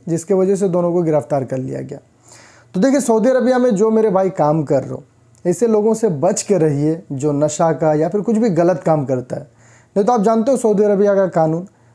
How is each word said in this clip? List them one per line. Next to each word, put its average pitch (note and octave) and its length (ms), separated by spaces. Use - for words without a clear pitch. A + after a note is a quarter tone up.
जिसके E3 260
वजह F#3+ 220
से F#3+ 140
दोनों F3 240
को F3+ 100
गिरफ्तार D3 400
कर C3 140
लिया C3+ 240
गया। C3+ 180
तो F#3 40
देखिए, C4+ 200
सऊदी A3+ 300
अरबिया B3+ 280
में B3 140
जो G#3 200
मेरे A3 180
भाई F#3+ 200
काम D#3 340
कर C3+ 200
रहे - 80
हो, - 120
ऐसे F3+ 220
लोगों G#3+ 260
से A3 160
बच E3 320
के G3 160
रहिए D#3 440
जो C#3+ 220
नशा D3+ 400
का D#3 200
या D#3 160
फिर G#3 120
कुछ G#3+ 160
भी A3+ 140
गलत F3 340
काम D#3 200
करता B2+ 300
है। - 120
नहीं G3+ 100
तो A#3+ 80
आप A#3+ 80
जानते A3+ 300
हो B3+ 60
सऊदी G#3 260
अरबिया G3+ 320
का G3 140
कानून, E3 380